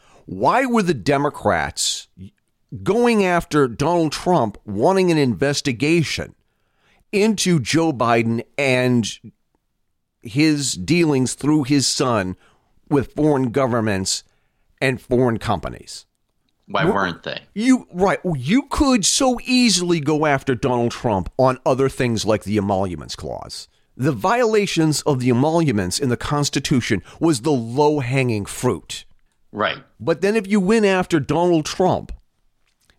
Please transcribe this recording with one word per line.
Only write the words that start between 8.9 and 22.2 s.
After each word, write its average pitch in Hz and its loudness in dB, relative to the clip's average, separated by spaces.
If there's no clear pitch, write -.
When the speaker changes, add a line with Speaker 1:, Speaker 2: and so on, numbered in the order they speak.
Speaker 1:
his 143 0
dealings 135 0
through 151 0
his 131 0
son 107 -2
with 139 0
foreign 139 0
governments 110 -2
and 131 -2
foreign 123 0
companies? 76 -8
Speaker 2:
Why - -2
Speaker 1:
Wh- 196 2
Speaker 2:
weren't 92 -2
they? - -10
Speaker 1:
You, 247 2
right. 175 0
You 180 0
could 254 0
so 254 2
easily 180 2
go 151 0
after 135 0
Donald 120 0
Trump 98 -2
on 127 2
other 135 2
things 117 -2